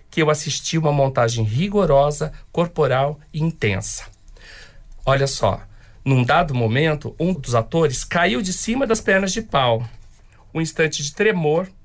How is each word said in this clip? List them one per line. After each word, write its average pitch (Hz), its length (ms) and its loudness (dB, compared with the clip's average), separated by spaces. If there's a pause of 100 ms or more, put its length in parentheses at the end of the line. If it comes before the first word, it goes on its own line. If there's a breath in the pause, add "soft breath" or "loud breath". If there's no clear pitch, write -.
(100)
que - 100 -4
eu 151 80 2
assisti 151 480 -2
uma 156 160 0
montagem 123 520 2
rigorosa, 151 880 2 (180 loud breath)
corporal 147 680 0 (120)
e 151 80 -4
intensa. 110 680 -4 (1000 loud breath)
Olha 135 240 2
só, - 320 0 (440 soft breath)
num 131 200 4
dado 151 280 2
momento, 127 680 0
um 175 120 0
dos 131 220 -4
atores 139 480 0
caiu 196 400 0
de 185 100 -4
cima 240 360 -2
das 220 120 0
pernas 196 320 0
de 220 100 -4
pau. 120 440 0 (680 soft breath)
Um 160 80 -2
instante 160 400 -2
de 143 140 -6
tremor 185 540 2 (160)